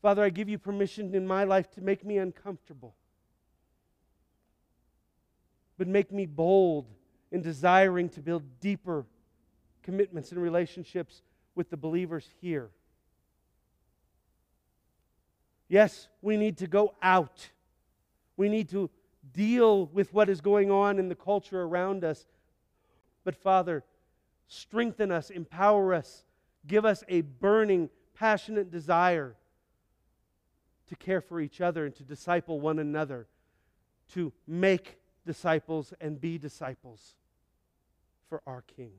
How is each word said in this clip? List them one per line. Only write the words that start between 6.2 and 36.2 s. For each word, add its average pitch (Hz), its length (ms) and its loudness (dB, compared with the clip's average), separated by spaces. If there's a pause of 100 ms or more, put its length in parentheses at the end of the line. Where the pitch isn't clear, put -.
bold 165 580 2 (460)
in 180 100 -4
desiring 180 680 4
to - 120 -18
build 160 220 -6 (160)
deeper 180 440 -4 (760)
commitments 185 500 -4
and 175 80 -10
relationships 170 840 -6 (320)
with 175 160 -6
the 165 60 -10
believers 160 520 -6 (100)
here. 151 300 -6 (3000)
Yes, 196 400 4 (140)
we 214 160 0
need 208 220 0
to 180 80 -6
go 202 340 2
out. 185 480 2 (880)
We 202 100 2
need 214 220 -2
to 190 200 -4 (440)
deal 214 540 4
with 175 260 -2
what 208 160 4
is 185 100 0
going 202 320 2
on 202 260 2
in 190 120 -2
the 175 60 -6
culture 190 460 -4
around 180 440 -2
us. 156 200 -6 (1000)
But 185 100 -4
Father, 180 480 0 (640)
strengthen 220 640 -4
us, 165 180 -4
empower 190 640 2
us, - 300 -6 (420)
give 208 200 2
us 208 240 2
a 180 100 2
burning, 190 680 2 (260)
passionate 208 560 0
desire 165 640 0 (1500)
to 170 80 -16
care 185 240 -2
for 170 220 -8
each 147 180 -8
other 165 260 -2
and 139 100 -8
to - 80 -20
disciple 156 580 -4
one 156 180 0
another, 147 480 -6 (840)
to 170 180 -4 (160)
make 180 500 0 (280)
disciples 160 720 -4
and 151 220 -10